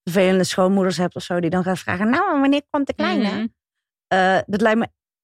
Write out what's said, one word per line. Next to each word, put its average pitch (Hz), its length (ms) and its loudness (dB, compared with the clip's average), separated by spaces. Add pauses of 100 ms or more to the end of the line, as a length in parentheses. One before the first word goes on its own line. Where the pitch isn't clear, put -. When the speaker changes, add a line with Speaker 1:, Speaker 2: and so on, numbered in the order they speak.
Speaker 1:
vervelende 185 400 2
schoonmoeders 185 540 0
hebt 180 180 -2
of 185 80 -10
zo, 175 160 -4
die 170 100 -2
dan 180 140 0
gaan 180 140 -2
vragen, 190 320 -2
nou, 349 220 0
maar 285 80 0
wanneer 277 300 2
komt 285 180 -2
de 262 60 -4
kleine? 302 380 0
Speaker 2:
Mhm. 214 160 -6 (600)
Speaker 1:
Eh, 185 380 2
dat 196 160 -4
lijkt 220 180 2
me, - 80 -2 (360)